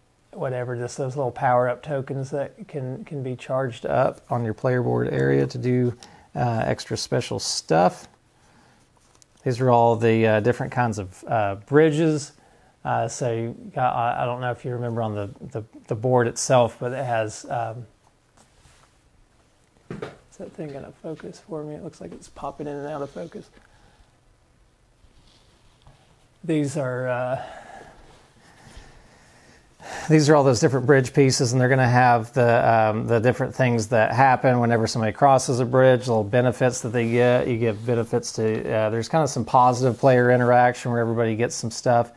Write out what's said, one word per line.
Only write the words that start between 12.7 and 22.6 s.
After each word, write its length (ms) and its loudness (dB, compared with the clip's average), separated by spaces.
Uh, 240 -2
so 240 -4
you 420 -8
got, 200 -2
I, 280 -2
I 40 -2
don't 160 -6
know 80 -4
if 160 -10
you 60 -6
remember 280 -6
on 140 -4
the, 160 -8
the, 120 -10
the 80 -6
board 340 2
itself, 500 0
but 140 -6
it 100 -8
has, 460 -4
um, 380 -8
is 460 -16
that 160 -16
thing 220 -14
gonna 180 -16
focus 460 -14
for 160 -10
me? 100 -12
It 80 -16
looks 200 -16
like 100 -16
it's 160 -20
popping 380 -12